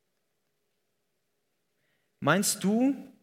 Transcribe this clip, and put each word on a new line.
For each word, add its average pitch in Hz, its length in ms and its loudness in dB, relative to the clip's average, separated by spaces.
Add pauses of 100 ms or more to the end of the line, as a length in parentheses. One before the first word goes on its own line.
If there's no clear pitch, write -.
(2250)
Meinst 170 440 0
du, 240 320 2 (280)